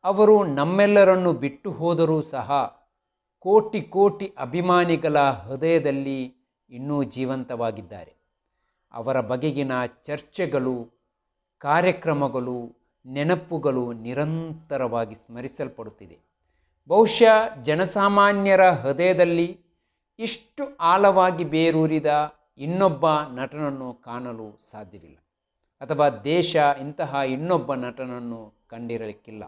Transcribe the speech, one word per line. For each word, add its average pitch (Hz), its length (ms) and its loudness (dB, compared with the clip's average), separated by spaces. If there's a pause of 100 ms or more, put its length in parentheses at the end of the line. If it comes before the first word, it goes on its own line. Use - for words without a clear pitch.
ಅವರು 202 400 6
ನಮ್ಮೆಲ್ಲರನ್ನು 185 880 4
ಬಿಟ್ಟು 139 380 -6
ಹೋದರೂ 160 500 0
ಸಹ 127 280 -8 (880)
ಕೋಟಿ 208 420 2
ಕೋಟಿ 196 560 0
ಅಭಿಮಾನಿಗಳ 165 800 0
ಹೃದಯದಲ್ಲಿ 135 1160 -2 (340)
ಇನ್ನೂ 139 340 -6
ಜೀವಂತವಾಗಿದ್ದಾರೆ. 117 1120 -8 (760)
ಅವರ 127 280 -4
ಬಗೆಗಿನ 131 500 -4 (140)
ಚರ್ಚೆಗಳು, 131 920 -6 (840)
ಕಾರ್ಯಕ್ರಮಗಳು, 139 1160 -2 (300)
ನೆನಪುಗಳು 139 880 -2
ನಿರಂತರವಾಗಿ 127 1200 -6
ಸ್ಮರಿಸಲ್ಪಡುತ್ತಿದೆ. 117 1080 -14 (640)
ಬಹುಶಃ 220 760 6
ಜನಸಾಮಾನ್ಯರ 196 1080 4
ಹೃದಯದಲ್ಲಿ 170 880 0 (600)
ಇಷ್ಟು - 560 -10
ಆಳವಾಗಿ 185 680 4
ಬೇರೂರಿದ 156 880 0 (240)
ಇನ್ನೊಬ್ಬ 165 540 0
ನಟನನ್ನು 135 840 -6
ಕಾಣಲು 117 680 -14 (120)
ಸಾಧ್ಯವಿಲ್ಲ, 92 460 -20 (640)
ಅಥವಾ 143 280 2
ದೇಶ 156 460 -2 (260)
ಇಂತಹ 143 340 -8
ಇನ್ನೊಬ್ಬ 139 600 -2
ನಟನನ್ನು 120 800 -12 (140)
ಕಂಡಿರಲಿಕ್ಕಿಲ್ಲ. 113 800 -12